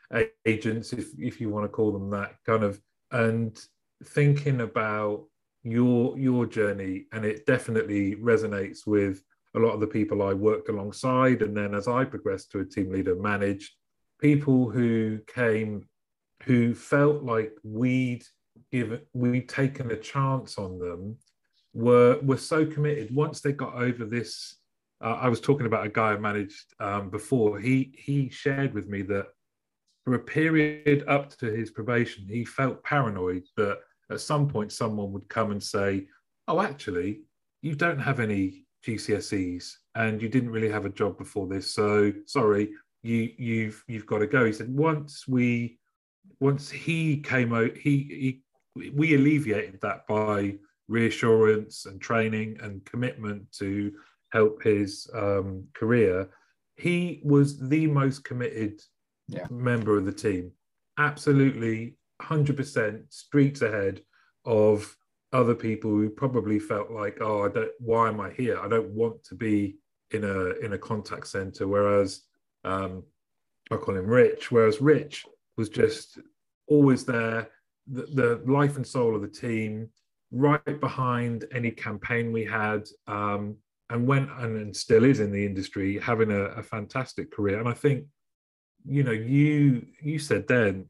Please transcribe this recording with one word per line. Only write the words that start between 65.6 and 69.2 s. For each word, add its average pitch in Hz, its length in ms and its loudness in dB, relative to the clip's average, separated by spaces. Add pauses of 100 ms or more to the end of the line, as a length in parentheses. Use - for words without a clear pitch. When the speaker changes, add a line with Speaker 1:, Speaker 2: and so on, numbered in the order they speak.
Speaker 1:
who 107 180 2
probably 107 500 -2
felt 104 320 -4
like, 104 300 -6
"Oh, 107 240 0
I 101 40 0
don't, 110 300 -2
why 113 300 2
am 104 100 -4
I 92 120 -8
here? 113 280 -2
I 95 80 -6
don't 110 220 0
want 110 360 -4